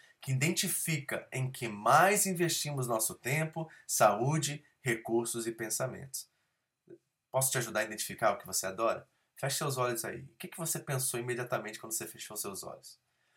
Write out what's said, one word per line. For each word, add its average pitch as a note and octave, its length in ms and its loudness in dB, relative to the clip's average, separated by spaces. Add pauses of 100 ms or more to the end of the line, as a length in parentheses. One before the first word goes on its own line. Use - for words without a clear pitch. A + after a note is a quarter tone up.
(200)
que - 120 -4
identifica D3+ 1000 0
em C3 200 -2
que - 160 -6
mais C#3 580 6
investimos D#3+ 600 0
nosso A2+ 280 0
tempo, D#3 540 -2 (160)
saúde, C3+ 800 4 (180)
recursos A#2 640 0
e A2+ 60 -2
pensamentos. - 760 -6 (1040)
Posso C3 200 2
te C3+ 80 2
ajudar G#2+ 220 0
a - 20 2
identificar G#2+ 480 0
o G2+ 60 0
que - 100 -16
você F#2 180 -2
adora? G2 420 -2 (280)
Feche C#3 220 -2
seus C#3 200 -2
olhos B2 260 0
aí. G2 200 -8
O - 140 -20
que - 100 -10
que - 100 -18
você D#3+ 220 -4
pensou C3 400 -2
imediatamente A#2+ 600 -4
quando A2+ 140 -10
você A2 140 -4
fechou - 280 -12
seus G2 280 -6
olhos? - 360 -16 (380)